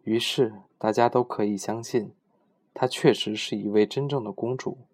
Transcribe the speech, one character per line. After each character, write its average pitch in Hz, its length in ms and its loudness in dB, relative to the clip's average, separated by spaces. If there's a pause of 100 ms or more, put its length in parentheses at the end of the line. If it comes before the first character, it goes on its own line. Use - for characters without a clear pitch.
于 110 160 0
是 113 360 0 (240)
大 110 120 0
家 117 180 4
都 123 140 4
可 120 220 -2
以 104 120 0
相 113 260 -6
信， 107 300 -2 (600)
她 - 140 0
确 - 260 4
实 107 240 -2
是 - 200 -4
一 101 120 -4
位 104 180 4
真 139 220 -4
正 139 160 -2
的 101 80 -8
公 120 240 -4
主。 - 220 -6 (160)